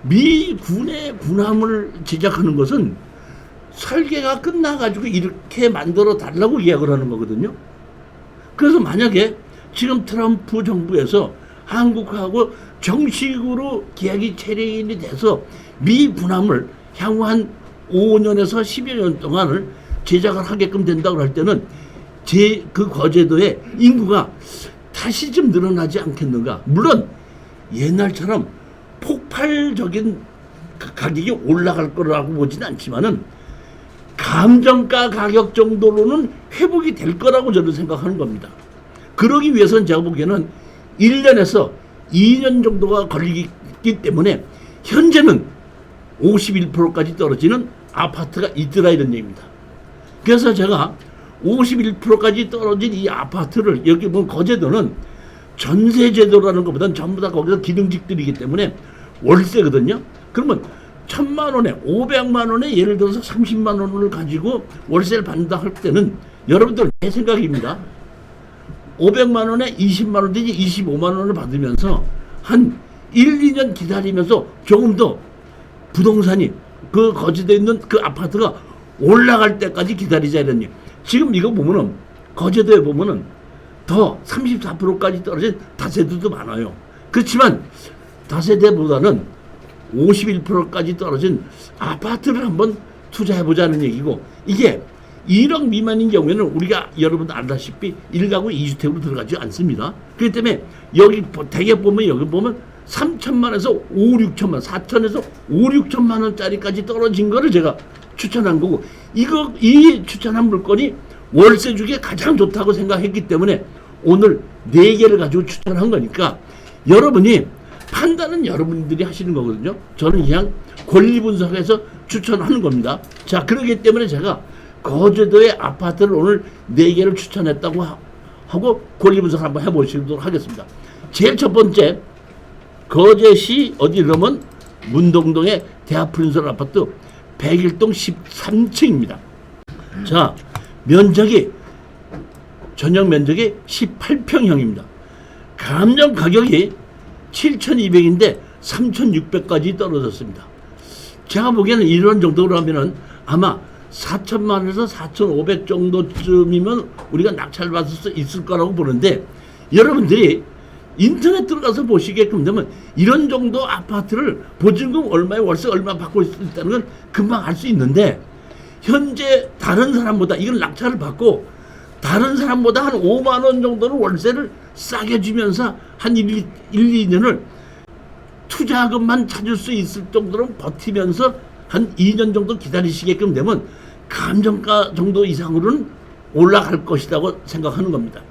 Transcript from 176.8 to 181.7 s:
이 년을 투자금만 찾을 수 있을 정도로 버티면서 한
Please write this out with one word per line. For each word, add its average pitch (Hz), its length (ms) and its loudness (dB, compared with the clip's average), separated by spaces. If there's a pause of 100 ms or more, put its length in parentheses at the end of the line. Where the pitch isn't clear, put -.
이 220 120 2
년을 190 340 2 (1080)
투자금만 240 800 0
찾을 214 300 -6
수 247 160 -8
있을 202 300 -6 (100)
정도로 214 360 -2 (100)
버티면서 185 760 -4 (340)
한 185 280 -2